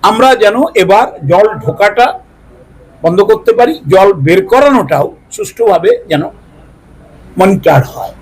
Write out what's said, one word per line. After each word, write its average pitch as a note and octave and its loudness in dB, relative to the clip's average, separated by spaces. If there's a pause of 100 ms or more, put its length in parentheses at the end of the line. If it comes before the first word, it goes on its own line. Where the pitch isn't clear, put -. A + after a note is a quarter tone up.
আমরা A#3 2
যেন G#3 0 (200)
এবার F#3+ 0
জল G3+ 2 (120)
ঢোকাটা G#3 -2 (840)
বন্ধ F3 0
করতে G#3+ 0
পারি, B3+ 0
জল F#3+ 4
বের F3 0
করানোটাও A3 0 (160)
সুষ্ঠুভাবে G3+ -2
যেন D#3 -2 (1160)
মনিটর F3 2
হয়। G2 -14